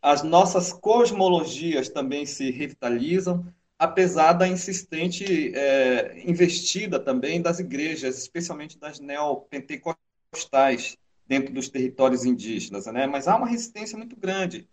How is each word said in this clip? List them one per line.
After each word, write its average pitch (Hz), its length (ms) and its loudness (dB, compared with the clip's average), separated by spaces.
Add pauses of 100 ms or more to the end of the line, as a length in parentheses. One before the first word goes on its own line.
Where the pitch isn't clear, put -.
as 143 220 4
nossas 175 500 4
cosmologias 180 1160 2
também 143 340 -4
se 135 260 -6
revitalizam, 147 920 -2 (340)
apesar 165 540 6
da 180 160 4
insistente, 180 1040 -2
é, 135 720 2
investida 175 720 0
também 143 440 -2
das 170 160 0
igrejas, 139 580 -4
especialmente 156 640 -10
das 147 200 -14
neopentecostais, 139 2000 -4 (300)
dentro 135 260 -2
dos 127 160 -8
territórios 127 560 0
indígenas, 101 640 -4
né? 123 200 -2
Mas 139 220 -4
há 214 80 4
uma 247 100 0
resistência 220 520 -8
muito 226 180 -16
grande. 185 560 -6